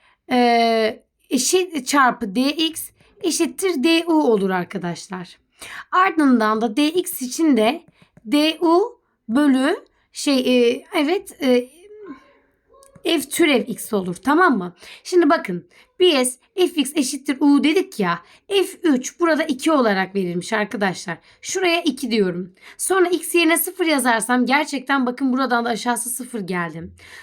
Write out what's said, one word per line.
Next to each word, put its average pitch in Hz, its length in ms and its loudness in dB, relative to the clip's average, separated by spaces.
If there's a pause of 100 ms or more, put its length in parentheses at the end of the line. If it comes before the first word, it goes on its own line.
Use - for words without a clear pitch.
(300)
e, 233 720 2 (280)
eşit 330 560 -2
çarpı 240 480 0
dx 294 560 -2 (320)
eşittir 339 600 -2
du 330 300 2
olur 226 380 2
arkadaşlar. 180 880 -8 (540)
Ardından 269 680 2
da 220 160 -4
dx 311 460 -2
için 269 340 0
de 233 260 2 (480)
du 320 680 2 (280)
bölü 269 480 2 (360)
şey, 277 260 0
e, 254 460 2 (100)
evet, 339 480 -2
e, 247 260 2 (1400)
f 330 160 0
türev 285 460 0
x - 260 -10
olur, 185 220 -4
tamam 302 440 2
mı? 180 160 -8 (300)
Şimdi 339 260 4
bakın 202 380 -2 (320)
biz 277 380 2 (180)
fx 330 380 0
eşittir 277 460 -2
u 285 240 4
dedik 311 360 0
ya, 175 180 -2 (300)
F 392 340 -2
üç 269 380 0
burada 320 220 2
iki 311 300 -2
olarak 202 420 2
verilmiş 180 380 -4
arkadaşlar. 202 680 -4 (220)
Şuraya 349 420 -2
iki 269 280 -4
diyorum. 185 440 -2 (240)
Sonra 370 300 0
x 349 260 -4
yerine 339 240 2
sıfır 359 280 -4
yazarsam 247 600 0
gerçekten 277 600 0
bakın 247 260 -2
buradan 247 320 0
da 233 40 -4
aşağısı 233 420 -4
sıfır 240 300 -10
geldi. 170 500 -6 (320)